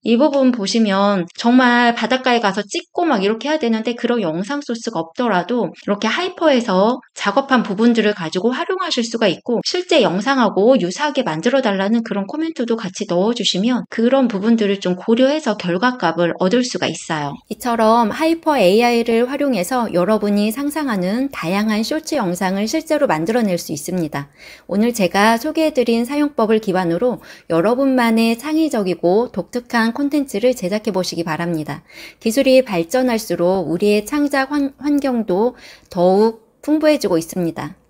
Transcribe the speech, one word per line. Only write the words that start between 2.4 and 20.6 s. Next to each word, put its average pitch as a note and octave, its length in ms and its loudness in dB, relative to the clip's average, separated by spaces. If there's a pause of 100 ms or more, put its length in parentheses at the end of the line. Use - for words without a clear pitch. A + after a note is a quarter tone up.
찍고 F4 440 -6
막 A#3+ 180 0
이렇게 A3+ 260 -2
해야 D#4 100 0
되는데, A3+ 360 -2
그런 A#3 260 -2
영상 G3 400 -4
소스가 A#3 380 -8
없더라도 F#3+ 720 -2 (140)
이렇게 G3+ 220 -2
하이퍼에서 B3 920 0 (160)
작업한 B3 480 0
부분들을 G#3+ 500 2
가지고 F#3 380 -4
활용하실 E4+ 520 -4
수가 A#3 240 -2
있고, A#3 380 -2
실제 F4+ 360 0
영상하고 G#3+ 760 2
유사하게 B3+ 440 -2
만들어 A3 380 0
달라는 G#3+ 420 0
그런 G3+ 240 -4
코멘트도 D4 500 -4
같이 G3 320 -8
넣어주시면 G3+ 800 0
그런 B3+ 400 2
부분들을 G#3 500 0
좀 F3+ 160 -2
고려해서 B3+ 640 0
결과값을 F3 840 0
얻을 A3+ 240 2
수가 - 240 -4
있어요. D3+ 460 -6 (160)
이처럼 A3+ 640 2
하이퍼 D#4+ 460 0
에이아이를 A#3 720 2
활용해서 B3+ 640 -2
여러분이 G#3 580 2
상상하는 C4 800 -2